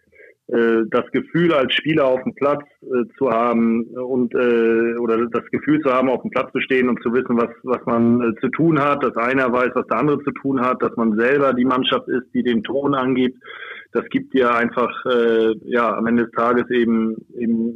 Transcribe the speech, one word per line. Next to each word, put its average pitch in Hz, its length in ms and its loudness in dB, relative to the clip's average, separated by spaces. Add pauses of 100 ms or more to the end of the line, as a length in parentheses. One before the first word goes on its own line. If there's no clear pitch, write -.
(460)
äh, 117 420 2
das 117 220 0
Gefühl, 165 420 0
als 131 220 2
Spieler 156 320 0
auf 127 160 0
dem 117 140 -6
Platz, 143 260 0 (200)
äh, 123 220 -2 (140)
zu 135 100 0
haben 117 580 2
und, 123 500 -4
äh, 117 600 2
oder 117 280 0
das 117 240 -4
Gefühl 147 300 0
zu 139 120 0
haben, 127 160 2
auf 123 140 0
dem 110 80 -6
Platz 127 220 -4
zu 131 80 -2
stehen 127 280 2
und 113 140 -2
zu 120 100 -2
wissen, 127 240 0
was, 113 140 0 (140)
was 123 220 -4
man, 117 360 2
äh, 113 180 -2
zu 131 100 0
tun 156 300 2
hat, 143 220 0
dass 117 140 -2
einer 127 360 0
weiß, 123 220 2
was 117 140 -2
der 113 100 0
andere 143 240 0
zu - 80 -6
tun 135 300 -4
hat, 123 200 0
dass 117 160 -2
man 113 220 0
selber 135 360 2
die 123 100 0
Mannschaft 127 420 0
ist, 127 280 -4
die 123 100 0
den 117 180 0
Ton 139 320 -2
angibt, 127 420 0 (560)
das 117 160 -2
gibt - 260 -4
dir 123 200 4
einfach, 120 340 0 (180)
äh, 113 460 2 (120)
ja, 120 320 0
am 113 100 -2
Ende 117 200 2
des 113 60 -12
Tages 120 380 0
eben, 113 460 0 (200)
eben 117 400 -2